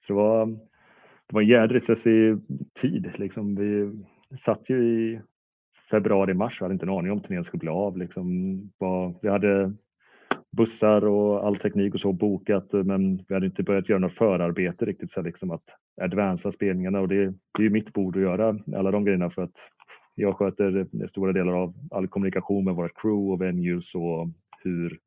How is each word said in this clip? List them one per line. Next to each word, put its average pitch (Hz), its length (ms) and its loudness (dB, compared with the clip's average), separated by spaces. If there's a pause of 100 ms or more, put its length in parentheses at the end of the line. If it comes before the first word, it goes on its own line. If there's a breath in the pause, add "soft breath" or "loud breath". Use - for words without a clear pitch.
Så 104 60 -4
det - 0 -
var, 110 320 2 (800 soft breath)
det - 60 -12
var 107 80 4
en 107 60 6
jädrigt 117 360 6
stressig 110 540 4 (440)
tid, 104 360 -2
liksom. 101 380 -4
Vi 104 360 -2 (540 soft breath)
satt - 240 -2
ju 127 140 2
i 113 380 0 (680)
februari, 98 420 2
mars 107 280 -2
och 95 40 -4
hade 92 80 -2
inte 90 120 -4
en 92 40 -2
aning 92 220 -2
om 104 100 -2
turnén 90 220 -4
skulle 85 160 -8
bli 80 100 -6
av, 92 280 -2
liksom. 90 460 -4 (340)
Vad, 90 440 -2
vi 104 80 0
hade 98 440 2 (840 loud breath)
bussar 107 480 4
och 104 420 2
all 101 100 0
teknik 101 360 0
och 98 60 -6
så 98 140 0
bokat, 98 600 0
men 95 440 0 (100)
vi 98 60 -6
hade 95 120 0
inte 95 180 -4
börjat 98 260 0
göra 98 100 4
något 90 180 -2
förarbete 90 680 0
riktigt, 95 260 -8
så 92 100 -6
liksom 85 300 -8
att 82 120 -10 (380)
advansa 92 500 -2
spelningarna, 95 480 -2
och 95 80 0
det, 98 180 2
det 92 80 -6 (260)
är 107 40 4
ju 110 60 4
mitt 104 240 -2
bord 95 240 -2
att 95 40 2
göra 104 380 0 (180)
alla 95 140 0
de 104 140 0
grejerna, 90 240 0
för 90 120 -6
att 87 140 -8 (600 loud breath)
jag 101 220 0
sköter 95 500 0 (200)
stora 95 260 -2
delar 90 200 0
av 90 200 -2 (180)
all 95 160 -4
kommunikation 95 580 -2
med 92 100 0
våra 85 140 -4
crew 101 440 -2
och 87 80 -4
venues 87 540 -2
och 85 340 -4 (340)
hur 85 440 -4